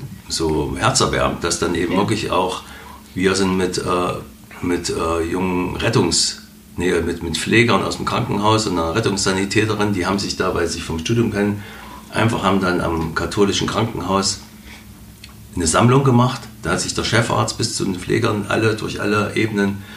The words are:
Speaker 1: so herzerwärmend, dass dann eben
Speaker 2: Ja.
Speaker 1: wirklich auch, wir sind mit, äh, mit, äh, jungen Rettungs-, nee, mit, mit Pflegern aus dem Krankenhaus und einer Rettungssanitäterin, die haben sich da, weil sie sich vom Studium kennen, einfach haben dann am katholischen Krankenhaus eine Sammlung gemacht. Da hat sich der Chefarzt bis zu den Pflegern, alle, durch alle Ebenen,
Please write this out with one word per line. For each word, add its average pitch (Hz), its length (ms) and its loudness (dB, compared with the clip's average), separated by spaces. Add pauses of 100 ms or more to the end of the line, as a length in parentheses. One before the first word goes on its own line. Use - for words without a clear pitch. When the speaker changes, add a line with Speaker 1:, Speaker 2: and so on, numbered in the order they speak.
(300)
Speaker 1:
so 78 480 -2
herzerwärmend, 67 640 2
dass 85 160 -2
dann 85 160 0
eben 85 180 0
Speaker 2:
Ja. 95 60 2
Speaker 1:
wirklich 98 320 0
auch, 90 320 0 (500)
wir 95 220 2
sind 95 220 2
mit, 90 200 0
äh, - 60 -2 (800)
mit, 87 280 0
äh, 82 340 0
jungen 90 520 -2
Rettungs-, 104 640 0 (360)
nee, 90 140 0 (100)
mit, 82 220 -4
mit 85 140 -4
Pflegern 104 460 4
aus 85 140 -4
dem - 80 -6
Krankenhaus 107 640 0
und 90 100 0
einer 82 180 -2
Rettungssanitäterin, 101 1000 0
die 90 120 -2
haben 95 140 0
sich - 180 -4
da, 92 160 0
weil 85 140 0
sie 80 60 -6
sich 80 100 -6
vom 80 160 -6
Studium 113 320 2
kennen, 101 320 0 (500)
einfach 98 300 2
haben 95 180 4
dann 87 200 2
am 80 340 -2
katholischen 90 520 2
Krankenhaus 98 720 0 (1160)
eine 85 120 0
Sammlung 123 360 6
gemacht. 123 380 4 (200)
Da 82 100 -2
hat 92 100 0
sich - 120 -4
der - 100 -2
Chefarzt - 540 2
bis - 180 -2
zu - 80 -2
den 98 120 0
Pflegern, 104 520 0
alle, 107 280 2
durch - 260 -6
alle 101 340 0
Ebenen, 101 480 0 (120)